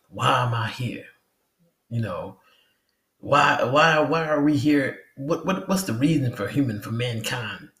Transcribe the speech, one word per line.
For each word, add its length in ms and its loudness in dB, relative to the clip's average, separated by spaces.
"Why 340 0
am 120 0
I 160 -4
here?" 360 -8
You 120 -4
know, 400 -8
why, 420 2
why, 380 4
why 260 0
are 160 0
we 140 4
here? 420 2
What, 300 -4
what, 220 -2
what's 160 0
the 100 -2
reason 400 2
for 120 -4
human, 360 0
for 100 -8
mankind 760 -6